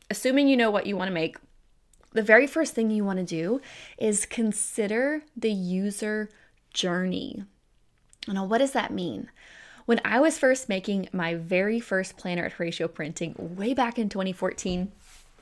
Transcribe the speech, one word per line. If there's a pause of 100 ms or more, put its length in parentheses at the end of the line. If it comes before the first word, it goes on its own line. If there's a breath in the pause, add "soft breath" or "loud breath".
assuming
you
know
what
you
wanna
make, (760)
the
very
first
thing
you
wanna
do (380 loud breath)
is
consider (140)
the
user (460 soft breath)
journey. (840)
Now,
what
does
that
mean? (560 loud breath)
When
I
was
first
making
my
very
first
planner
at
Horatio
Printing
way
back
in
twenty
fourteen, (520 loud breath)